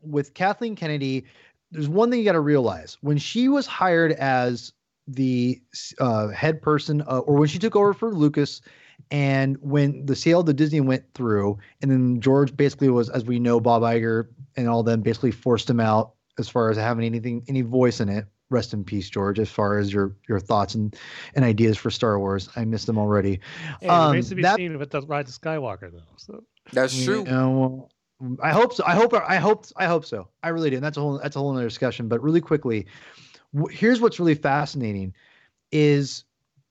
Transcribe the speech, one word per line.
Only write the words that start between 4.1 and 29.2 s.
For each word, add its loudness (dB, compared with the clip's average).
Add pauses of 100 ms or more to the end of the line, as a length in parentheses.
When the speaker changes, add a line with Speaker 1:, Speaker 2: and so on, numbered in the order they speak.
Speaker 1:
as -2 (340)
the, -2 (380)
uh, 0
head -2
person, 0
uh, -4
or 2
when 4
she -4
took 0
over 4
for -4
Lucas, 0 (500)
and 0
when 0
the 0
sale 4
to 2
Disney 0
went 0 (100)
through, 0 (240)
and 0
then 2
George 4
basically 2
was, 2
as -4
we -2
know, 4
Bob 4
Iger 0 (280)
and -2
all 2
them 2
basically 0
forced 0
him 2
out 2 (240)
as -6
far 0
as 0
having -2
anything, -6
any -2
voice 2
in -2
it. -4 (240)
Rest -2
in -6
peace, -6
George, -2
as -2
far 0
as -2
your, -2 (140)
your -2
thoughts -2
and, -4 (400)
and 4
ideas 2
for -4
Star 0
Wars. -4
I -6
missed -4
them 0
already. 2 (400)
Speaker 2:
Hey, -8
it 2
Speaker 1:
Um, 6
Speaker 2:
remains 0
to -8
be -4
Speaker 1:
that 4
Speaker 2:
seen -4
with -8
the -4
Rise -6
of -20
Skywalker, -8
though. -20 (160)
So. -20 (280)
Speaker 3:
That's 0
Speaker 1:
you -2
Speaker 3:
true. -2
Speaker 1:
know, 0 (520)
I 0
hope 4
so. -4
I 4
hope, 4
I 2